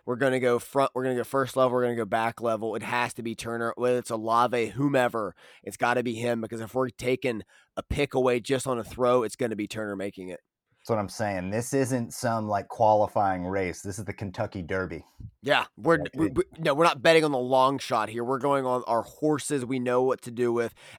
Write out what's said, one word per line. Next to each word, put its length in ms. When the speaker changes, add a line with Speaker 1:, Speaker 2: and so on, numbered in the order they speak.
Speaker 1:
We're 100
gonna 240
go 200
front. 360
We're 80
gonna 140
go 80
first 320
level. 160
We're 100
gonna 140
go 80
back 340
level. 360
It 80
has 320
to 80
be 120
Turner. 400
Whether 220
it's 140
Olave, 560
whomever, 680
it's 120
gotta 280
be 100
him, 260
because 220
if 120
we're 160
taking 540
a 80
pick 300
away 260
just 260
on 140
a 40
throw, 400
it's 120
gonna 220
be 100
Turner 300
making 320
it. 100
Speaker 2:
That's 120
what 80
I'm 100
saying. 400
This 240
isn't 400
some, 340
like, 220
qualifying 760
race. 360
This 180
is 60
the 80
Kentucky 480
Derby. 420
Speaker 1:
Yeah, 240
we're, 220
Speaker 2:
Like, 180
Speaker 1:
we, 120
Speaker 2:
it 100
Speaker 1:
we, 60
no, 140
we're 120
not 160
betting 240
on 80
the 40
long 400
shot 300
here. 160
We're 160
going 260
on 220
our 140
horses 640
we 140
know 240
what 180
to 100
do 220
with. 200